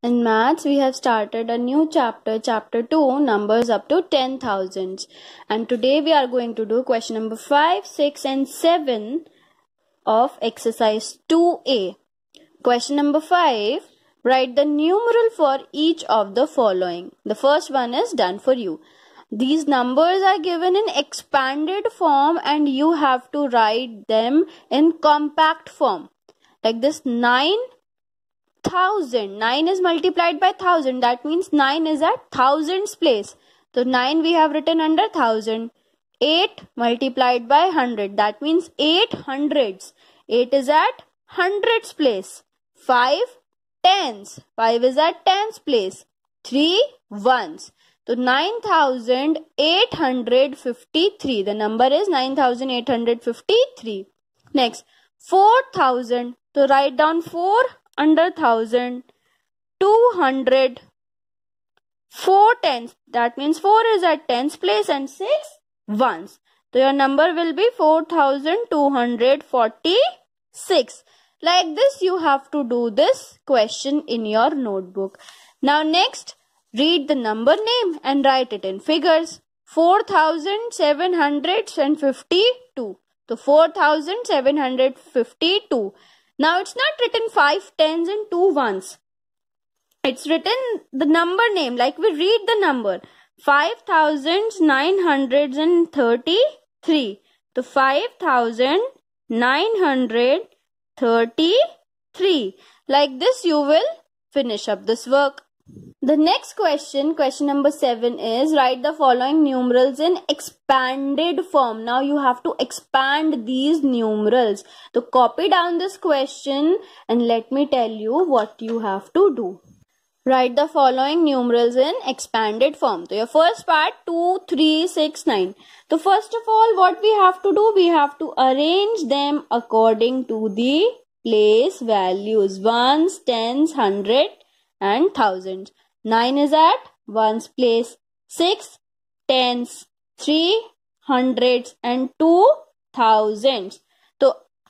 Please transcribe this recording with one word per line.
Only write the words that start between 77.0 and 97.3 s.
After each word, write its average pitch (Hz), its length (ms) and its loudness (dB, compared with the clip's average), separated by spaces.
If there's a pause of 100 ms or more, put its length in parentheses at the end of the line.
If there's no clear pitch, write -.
the 294 60 0
number 233 400 0
name 427 480 -2
and 277 220 0
write 262 280 2
it 196 100 -10
in 190 160 -8
figures. 320 640 0 (240)
Four 339 380 2
thousand 370 680 -2
seven 330 420 0
hundred 320 640 -2
and 294 220 0
fifty-two. 277 1000 -2 (300)
So 226 80 -8
four 302 340 4
thousand 311 540 -2
seven 294 340 0
hundred 254 400 -2
fifty-two. 254 960 -4 (460)
Now 330 200 2
it's 381 160 -10
not 571 240 -2
written 453 300 -2
five 311 480 0
tens 330 320 0
and 415 220 -6
two 359 200 2
ones. 226 460 -4 (1080)
It's 269 240 -4
written 330 260 0 (380)
the 269 140 -2
number 339 380 2 (100)
name, 269 220 -4
like 247 240 -2
we 339 120 2
read 381 360 0
the 453 120 0
number. 240 400 -2 (400)
Five 294 460 0
thousand 320 640 0 (100)
nine 320 440 2
hundred 277 500 0
and 330 380 2
thirty-three. 285 1300 -2 (340)